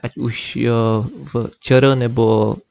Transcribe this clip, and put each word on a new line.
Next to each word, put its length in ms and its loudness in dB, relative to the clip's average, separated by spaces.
ať 140 -10
už, 380 -8
jo, 500 0
v 160 -4
Č 180 2
R 180 6
nebo 600 2